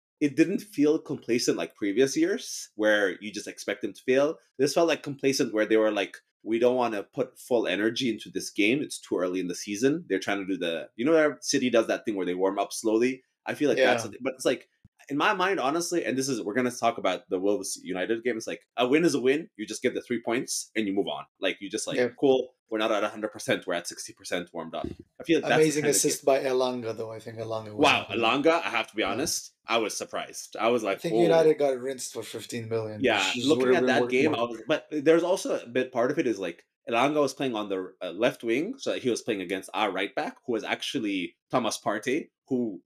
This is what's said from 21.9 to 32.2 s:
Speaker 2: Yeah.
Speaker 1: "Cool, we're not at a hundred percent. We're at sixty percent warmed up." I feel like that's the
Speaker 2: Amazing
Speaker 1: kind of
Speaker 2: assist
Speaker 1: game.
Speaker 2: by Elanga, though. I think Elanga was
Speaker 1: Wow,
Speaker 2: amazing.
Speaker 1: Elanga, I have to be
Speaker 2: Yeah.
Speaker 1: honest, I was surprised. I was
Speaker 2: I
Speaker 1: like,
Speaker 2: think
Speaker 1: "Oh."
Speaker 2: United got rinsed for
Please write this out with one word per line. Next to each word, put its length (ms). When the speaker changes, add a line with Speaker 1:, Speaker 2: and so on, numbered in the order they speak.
Speaker 2:
Yeah. 120
Speaker 1:
"Cool, 360
we're 100
not 120
at 140
a 20
hundred 240
percent. 360
We're 80
at 120
sixty 260
percent 380
warmed 240
up." 100
I 20
feel 160
like 100
that's 100
the 40
Speaker 2:
Amazing 200
Speaker 1:
kind 80
of 40
Speaker 2:
assist 300
Speaker 1:
game. 0
Speaker 2:
by 140
Elanga, 480
though. 140
I 80
think 180
Elanga 360
was 120
Speaker 1:
Wow, 240
Speaker 2:
amazing. 160
Speaker 1:
Elanga, 260
I 40
have 200
to 80
be 60
Speaker 2:
Yeah. 80
Speaker 1:
honest, 420
I 120
was 180
surprised. 600
I 100
was 160
Speaker 2:
I 40
Speaker 1:
like, 120
Speaker 2:
think 160
Speaker 1:
"Oh." 60
Speaker 2:
United 360
got 220
rinsed 320
for 120